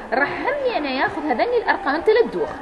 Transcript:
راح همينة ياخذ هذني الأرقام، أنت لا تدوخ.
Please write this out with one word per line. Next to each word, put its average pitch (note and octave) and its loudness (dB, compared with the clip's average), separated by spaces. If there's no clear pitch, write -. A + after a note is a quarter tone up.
راح C4+ 2
همينة G#4 -2
ياخذ C#4+ -2
هذني D4+ 0
الأرقام، D4 0
أنت F4 0
لا A4+ 6
تدوخ. - 0